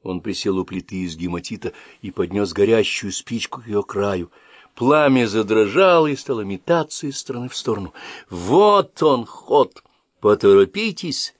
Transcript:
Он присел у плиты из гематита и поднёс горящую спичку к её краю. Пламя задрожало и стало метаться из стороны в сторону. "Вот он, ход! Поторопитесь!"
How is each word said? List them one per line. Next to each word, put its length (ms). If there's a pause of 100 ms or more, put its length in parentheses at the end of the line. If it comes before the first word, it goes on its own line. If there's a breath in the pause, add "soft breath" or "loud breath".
Он 180
присел 360
у 80
плиты 380
из 120
гематита 580 (280 loud breath)
и 100
поднёс 420
горящую 580
спичку 500
к 60
её 160
краю. 480 (440 soft breath)
Пламя 520
задрожало 800
и 80
стало 260
метаться 640
из 120
стороны 300
в 60
сторону. 380 (360 loud breath)
"Вот 760
он, 220
ход! 580 (360)
Поторопитесь!" 1200